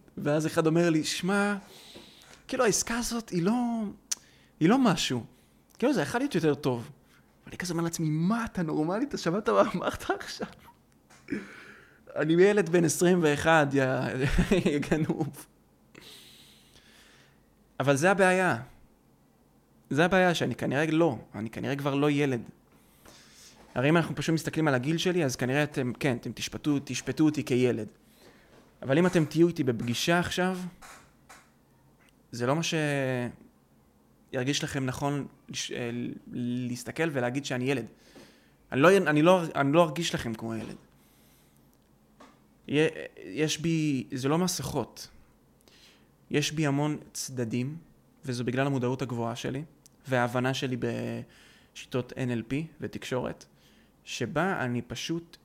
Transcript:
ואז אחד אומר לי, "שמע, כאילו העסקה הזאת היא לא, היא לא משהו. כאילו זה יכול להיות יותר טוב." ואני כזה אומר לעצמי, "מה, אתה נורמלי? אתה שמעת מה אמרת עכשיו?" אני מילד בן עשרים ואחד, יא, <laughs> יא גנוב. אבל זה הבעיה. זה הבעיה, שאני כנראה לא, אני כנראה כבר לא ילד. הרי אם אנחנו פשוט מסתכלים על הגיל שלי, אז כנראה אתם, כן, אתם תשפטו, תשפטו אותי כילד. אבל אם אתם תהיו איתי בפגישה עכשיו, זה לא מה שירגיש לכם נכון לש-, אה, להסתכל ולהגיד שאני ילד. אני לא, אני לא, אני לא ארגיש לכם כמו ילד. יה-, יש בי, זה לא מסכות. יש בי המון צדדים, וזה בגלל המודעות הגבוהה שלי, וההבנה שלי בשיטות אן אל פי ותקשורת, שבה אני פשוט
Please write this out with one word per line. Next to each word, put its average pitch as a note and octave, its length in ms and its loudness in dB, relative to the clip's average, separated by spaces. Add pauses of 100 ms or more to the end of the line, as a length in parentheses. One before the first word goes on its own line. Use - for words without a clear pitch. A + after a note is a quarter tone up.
(180)
ואז D3+ 300 0
אחד D#3+ 200 2
אומר E3+ 220 4
לי, D#3 140 2
"שמע, G3+ 520 0 (920)
כאילו B3+ 160 0
העסקה A#3 340 2
הזאת A3+ 320 -4
היא F3 140 0
לא, A#3 400 0 (760)
היא D#3 100 6
לא B3 80 8
משהו. D#3+ 460 2 (540)
כאילו C#4+ 160 2
זה G3+ 80 2
יכול F#3 200 -2
להיות C#4+ 140 -2
יותר D#3 200 4
טוב." B2 340 -2 (560)
ואני - 120 -18
כזה F3+ 160 -8
אומר E3+ 100 0
לעצמי, E3 260 -2
"מה, F#3 360 0
אתה F#3+ 180 -4
נורמלי? D#3+ 420 -2
אתה - 120 -8
שמעת G3 320 -2
מה G3+ 140 6 (120)
אמרת - 340 -4
עכשיו?" - 380 -6 (1700)
אני D#3 200 2
מילד G3 340 6
בן E3+ 160 4
עשרים F3 360 4
ואחד, D3+ 520 4
יא, C3+ 120 4 (440)
<laughs> - 360 2
יא D3 140 2
גנוב. D#3 640 -2 (2250)
אבל C#3 160 4
זה E3 160 4
הבעיה. F#3 460 4 (1300)
זה C#3 160 2
הבעיה, F3+ 300 4
שאני B2+ 200 -2
כנראה B2 360 -2
לא, D#3 260 2 (180)
אני G#2+ 140 -6
כנראה A#2 260 -6
כבר C#3 200 -2
לא D3 160 2
ילד. C#3 300 0 (1300)
הרי C3 140 2
אם E3 80 6
אנחנו D3+ 180 0
פשוט D#3 180 -2
מסתכלים D#3 340 -2
על C#3+ 60 2
הגיל D3 240 0
שלי, F3+ 280 0
אז B2+ 100 -2
כנראה C3+ 280 0
אתם, C#3 300 -4
כן, B2 280 -2
אתם B2+ 100 -10
תשפטו, C#3 520 -4
תשפטו C3 400 -2
אותי D3+ 200 2
כילד. A#2+ 440 0 (920)
אבל C3+ 160 0
אם E3+ 80 4
אתם F3+ 200 4
תהיו D#3+ 220 4
איתי E3 160 -2
בפגישה B2 560 0
עכשיו, F3+ 380 -2 (1700)
זה A#2+ 160 -2
לא C3+ 80 4
מה E3 60 -2 (1700)
שירגיש B2+ 300 -2
לכם C#3+ 220 -4
נכון C#3 420 -4 (220)
לש-, - 220 -8
אה, B2 180 -6 (440)
להסתכל B2 800 -4
ולהגיד C3 340 -2
שאני B2+ 260 -2
ילד. B2 140 -2 (880)
אני B2+ 100 2
לא, F#3 160 8
אני D3+ 240 4
לא, F3+ 200 6 (140)
אני C#3 180 2
לא E3+ 100 8
ארגיש D#3+ 320 -2
לכם A#2 180 -4
כמו A2+ 220 -8
ילד. A2 200 -10 (1900)
יה-, D3+ 200 2 (300)
יש C#3+ 440 -4
בי, D#3 500 0
זה C3 180 -4
לא D3+ 80 2
מסכות. D3+ 680 -4 (1200)
יש D3 200 0
בי D#3 160 -2
המון D3 300 0 (160)
צדדים, B2 640 -6 (480)
וזה B2 180 -6
בגלל B2+ 240 0
המודעות C3 340 0
הגבוהה A#2 340 -4
שלי, C3+ 280 -8 (440)
וההבנה B2 460 0
שלי C3 260 -4
בשיטות A#2 1400 -8
אן B2+ 140 -2
אל A#2 160 -2
פי D#3 200 -4 (140)
ותקשורת, - 640 -6 (580)
שבה D3+ 640 -2
אני A#2+ 160 -2
פשוט E3 640 -8